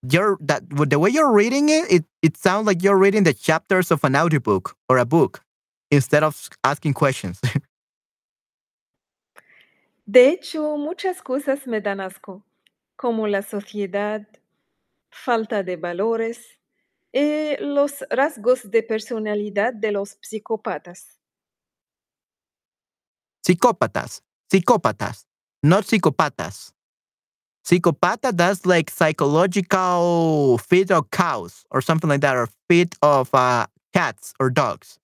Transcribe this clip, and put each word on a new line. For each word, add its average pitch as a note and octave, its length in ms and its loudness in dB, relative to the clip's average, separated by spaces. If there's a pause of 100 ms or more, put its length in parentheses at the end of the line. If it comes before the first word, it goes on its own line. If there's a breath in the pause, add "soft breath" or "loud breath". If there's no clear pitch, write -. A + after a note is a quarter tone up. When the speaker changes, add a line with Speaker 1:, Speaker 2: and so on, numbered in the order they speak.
(100)
Speaker 1:
You're, F#3+ 300 2
that, C#3+ 220 -2 (100)
with C#3+ 180 0
the D3 80 2
way F3 120 2
you're C#4+ 220 2
reading A#3+ 360 2
it, D#4 220 2
it, F3 140 4 (180)
it D#3+ 140 2
sounds G3+ 300 0
like F#3 160 0
you're G3 160 4
reading G3 260 4
the D#3+ 100 4
chapters F3 560 0
of D#3+ 140 0
an C3 100 2
audiobook C#3 640 0 (120)
or C3 100 4
a B2 60 4
book B2+ 380 0 (480)
instead D3 320 2
of D#3 120 0
s-, - 160 -18 (140)
asking C#3 300 0
questions. B2+ 500 -2
<laughs> B2 60 0 (2500 soft breath)
Speaker 2:
De B3 200 6
hecho, D4+ 480 -4
muchas F4 440 -6
cosas C#4 460 -6
me A3+ 140 -4
dan G3 200 -6
asco, F#3 440 -14 (500)
como A3+ 320 -4
la G3+ 160 -2
sociedad, G3+ 840 -6 (840)
falta G#3+ 540 -4
de F3+ 120 -6
valores, A3+ 840 -6 (520)
eh, D4+ 480 0
los C#4+ 500 -2
rasgos B3 600 -2
de A3 140 0
personalidad G#3+ 880 -4
de G#3+ 160 -4
los G3+ 300 -6
psicópatas. G#3 1000 -8 (2250)
Speaker 1:
Psicópatas. - 760 0 (260)
Psicópatas. C3 760 0 (380)
Not F3+ 200 4
psicopatas. D3+ 880 -2 (960)
Psicopata, F3+ 680 0
that's F3+ 280 0
like F3+ 260 2
psychological E3+ 1700 0
fit F#3 340 2
of E3 180 0
cows B2 600 -4
or C3 100 -2
something D#3+ 260 -2
like C#3 120 0
that, C#3 160 0
or A#2+ 120 -2 (200)
fit F3 340 2
of, C#3 320 2
uh, B2+ 320 2 (260)
cats D#3 460 -4
or C3 120 0
dogs. B2 540 -4